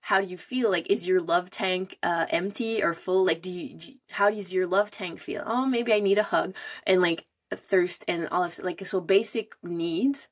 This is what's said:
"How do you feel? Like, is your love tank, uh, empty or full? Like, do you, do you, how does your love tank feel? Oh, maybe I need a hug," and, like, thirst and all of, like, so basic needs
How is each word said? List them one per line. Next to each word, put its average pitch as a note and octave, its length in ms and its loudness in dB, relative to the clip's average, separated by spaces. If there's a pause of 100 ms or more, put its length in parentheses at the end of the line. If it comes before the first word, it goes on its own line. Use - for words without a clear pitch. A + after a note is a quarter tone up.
"How G3 180 2
do G3 80 -4
you F3+ 100 -10
feel? B3 320 0
Like, F3 180 -2
is F3+ 200 2
your F#3 120 4
love F3 300 2
tank, F#3 520 -2
uh, E3+ 280 0
empty G#3 500 -2
or E3 140 0
full? F#3 320 2
Like, E3+ 160 2
do F3+ 80 -8
you, F3 260 -8
do D#3+ 120 -16
you, - 60 -20 (160)
how G3+ 200 4
does G3 220 -6
your F#3 140 2
love G3 260 2
tank F3 260 -8
feel? - 260 -8
Oh, B3 220 0
maybe A#3+ 260 2
I G#3 80 4
need G3+ 180 4
a G#3 40 4
hug," F#3+ 320 0 (320)
and, F#3 160 6
like, E3+ 240 0 (240)
thirst - 580 0
and E3 220 -2
all F3+ 140 0
of, - 160 -8
like, F3+ 260 -6
so F#3+ 140 0
basic G3+ 640 0
needs F3 680 -2